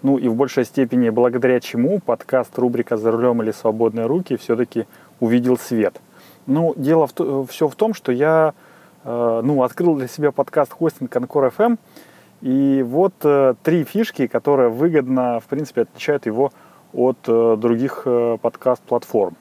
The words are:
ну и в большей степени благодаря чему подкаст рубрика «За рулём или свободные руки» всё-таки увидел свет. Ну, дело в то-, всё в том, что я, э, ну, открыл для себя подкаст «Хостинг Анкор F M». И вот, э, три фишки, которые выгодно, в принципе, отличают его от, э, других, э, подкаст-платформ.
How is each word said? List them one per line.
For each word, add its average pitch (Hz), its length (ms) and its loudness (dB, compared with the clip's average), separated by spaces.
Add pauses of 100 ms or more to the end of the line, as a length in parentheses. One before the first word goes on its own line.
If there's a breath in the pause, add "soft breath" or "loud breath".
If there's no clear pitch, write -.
ну 139 140 2
и 120 120 -2
в 113 60 0
большей 127 300 0
степени 123 460 0
благодаря 123 500 2
чему 156 400 -2
подкаст - 580 -4
рубрика 120 380 0
«За 110 140 0
рулём 117 320 0
или 110 80 -2
свободные 113 560 -2
руки» 139 320 -2
всё-таки 117 480 -2 (340 loud breath)
увидел 120 380 2
свет. 107 420 -2 (460 loud breath)
Ну, 156 320 0
дело 151 280 2
в - 60 -12
то-, 135 320 -2
всё 151 240 -2
в 131 60 -6
том, 220 180 0
что - 200 -4
я, 156 420 2 (500 soft breath)
э, 117 400 -2
ну, 139 180 2
открыл 160 340 0
для 127 120 -6
себя 147 240 -2
подкаст 143 400 -2
«Хостинг 151 420 -4
Анкор 127 300 0
F 127 160 -2
M». 233 180 2 (600 loud breath)
И 135 420 2
вот, 156 300 0 (100)
э, 139 400 4
три 160 220 0
фишки, 196 440 -2
которые 135 420 2
выгодно, 127 680 0
в - 80 -20
принципе, 143 340 -4
отличают - 420 -4
его 120 260 0 (440 soft breath)
от, 123 240 0 (100)
э, 113 300 4
других, 117 480 -2
э, 117 340 0
подкаст-платформ. 117 1000 -2